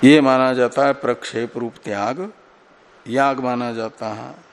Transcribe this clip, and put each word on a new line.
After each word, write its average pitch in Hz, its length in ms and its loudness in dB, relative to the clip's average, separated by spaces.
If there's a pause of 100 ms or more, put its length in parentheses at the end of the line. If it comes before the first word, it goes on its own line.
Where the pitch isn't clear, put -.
ये 147 180 10
माना 131 320 2
जाता 127 320 0
है 139 80 2
प्रक्षेप 117 640 -6
रूप 117 160 -8 (100)
त्याग, 117 480 -6 (760)
याग 135 340 -2
माना 123 340 -6
जाता 113 340 -10
है। 117 280 -12 (180)